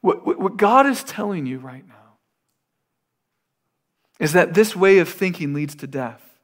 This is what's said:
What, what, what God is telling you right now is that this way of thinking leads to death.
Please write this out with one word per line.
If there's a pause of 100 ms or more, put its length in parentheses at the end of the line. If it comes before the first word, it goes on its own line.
What,
what,
what
God
is
telling
you
right
now (2000)
is
that
this
way
of
thinking
leads
to
death.